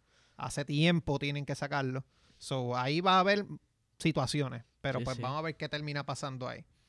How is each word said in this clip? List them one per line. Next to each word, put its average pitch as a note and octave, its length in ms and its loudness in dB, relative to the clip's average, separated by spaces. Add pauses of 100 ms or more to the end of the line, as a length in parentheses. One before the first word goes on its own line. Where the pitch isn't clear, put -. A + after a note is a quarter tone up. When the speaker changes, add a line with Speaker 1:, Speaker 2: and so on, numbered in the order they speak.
(380)
Speaker 1:
hace C3+ 280 -6
tiempo D3+ 540 4
tienen C#3+ 260 -2
que C#3 100 -4
sacarlo. C3+ 480 -2 (340)
So, B2 400 -2
ahí C#3 240 0
va F#3 160 6
a - 20 8
haber G3+ 260 4 (540)
situaciones, C3+ 640 0 (180)
pero C3 180 -2
Speaker 2:
Sí, A#2+ 60 -2
Speaker 1:
pues B2+ 120 -4
Speaker 2:
sí. A#2 60 -6
Speaker 1:
vamos C3+ 160 -4
a - 40 -6
ver D#3+ 120 -6
qué D3+ 140 -8
termina D3 360 -4
pasando C3 420 -6
ahí. - 180 -10 (240)